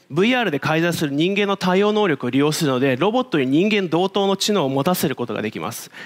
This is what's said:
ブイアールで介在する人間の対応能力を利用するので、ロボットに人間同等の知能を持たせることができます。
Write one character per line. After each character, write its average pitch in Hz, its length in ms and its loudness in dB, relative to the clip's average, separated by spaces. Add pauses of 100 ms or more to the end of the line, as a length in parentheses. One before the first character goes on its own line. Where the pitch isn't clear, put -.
(100)
ブ 170 160 2
イ 254 100 2
ア 247 60 0
ー - 20 0
ル 196 80 0
で 139 80 -4
介 156 200 0
在 170 120 0
す 165 160 -2
る 139 40 -4
人 160 200 2
間 202 160 0
の 196 80 0
対 185 260 2
応 208 100 2
能 208 140 2
力 143 200 -2
を 123 40 -2
利 127 80 0
用 147 140 2
す 156 140 -2
る 139 40 2
の 127 80 0
で、 131 160 2
ロ 160 160 0
ボ 254 120 0
ッ - 20 -2
ト 175 160 -2
に 127 60 0
人 156 220 2
間 202 200 0
同 170 200 0
等 196 200 0
の 196 80 0
知 208 160 -2
能 185 120 2
を 131 40 0
持 135 160 0
た 180 100 2
せ 180 140 -2
る 131 80 -4
こ 120 100 -4
と 110 80 -8
が - 80 -4
で 107 80 -4
き 101 80 -12
ま 90 140 -6
す。 - 180 -14 (160)